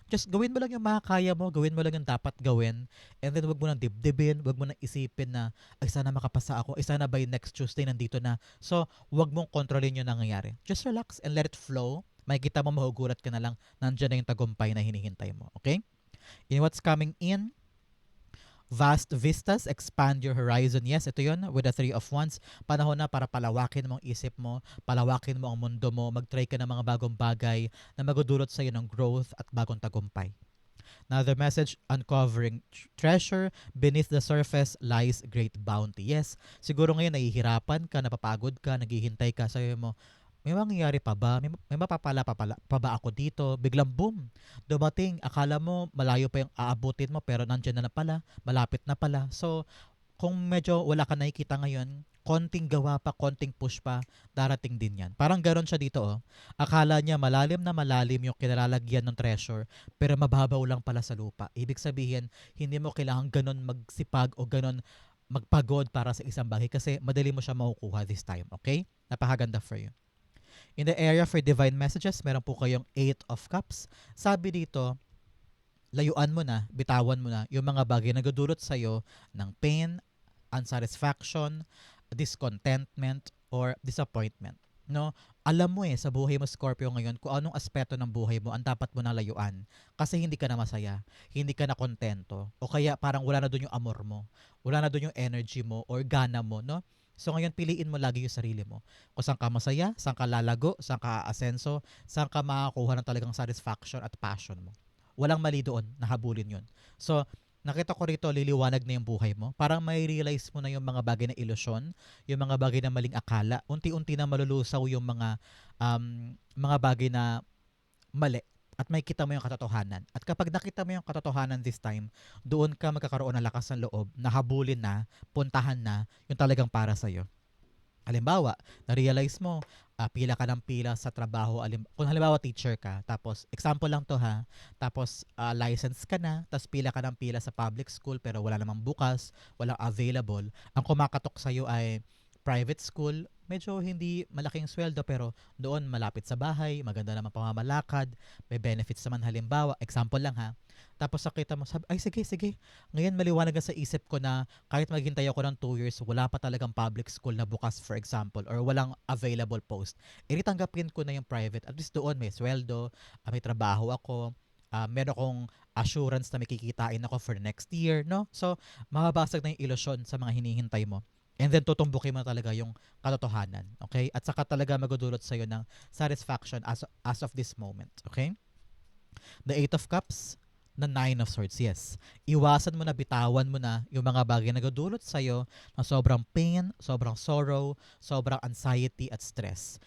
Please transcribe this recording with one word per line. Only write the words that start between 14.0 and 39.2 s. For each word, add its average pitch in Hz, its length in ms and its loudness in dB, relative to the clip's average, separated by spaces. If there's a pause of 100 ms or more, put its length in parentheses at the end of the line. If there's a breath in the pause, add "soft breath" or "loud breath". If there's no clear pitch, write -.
na 127 80 2
yung 123 160 -2
tagumpay 110 400 0
na 107 80 0
hinihintay 101 480 -4
mo. 98 160 -12 (160)
Okay? 147 160 2 (720 loud breath)
In 135 80 4
what's 156 240 2
coming 156 400 2
in, 196 320 0 (1120 loud breath)
vast 143 480 4
vistas, 156 560 2
expand 139 560 0
your 131 80 0
horizon. 123 480 4
Yes, 139 240 0
ito 139 160 -2
yun, 156 160 2 (160)
with 127 160 4
the - 0 -
Three 127 240 2
of 113 160 0
Wands. 147 320 -2 (240 loud breath)
Panahon 147 320 2
na 151 80 0
para 131 240 -2
palawakin 123 560 0
mo 131 160 -6
ang - 0 -
isip 123 320 -4
mo, 120 240 -6 (240 loud breath)
palawakin 127 560 2
mo 131 80 -4
ang 117 80 -4
mundo 117 400 -2
mo, 120 160 0
mag-try 123 400 -2
ka 131 80 -2
ng 123 80 -2
mga 123 160 -2
bagong 120 320 0
bagay 117 560 2 (240 loud breath)
na 135 80 -6
magdudulot 139 480 4
sa'yo 131 240 -2
ng 117 160 -4
growth 123 480 2
at - 160 -8
bagong 117 240 0
tagumpay. 101 560 -4 (720 loud breath)
Another 131 320 4
message, 143 480 2
uncovering 120 720 2 (160)
tr-, - 240 -20
treasure, 185 480 4 (240 loud breath)
beneath 143 400 4
the 147 80 4
surface 147 640 2
lies 120 480 2
great 113 320 0
bounty. 104 400 -2
Yes, 143 320 0 (240 loud breath)
siguro 156 400 4
ngayon 165 160 2
nahihirapan 123 720 2
ka, 139 160 -2
napapagod 117 560 -2
ka, 131 240 -2
naghihintay 117 480 0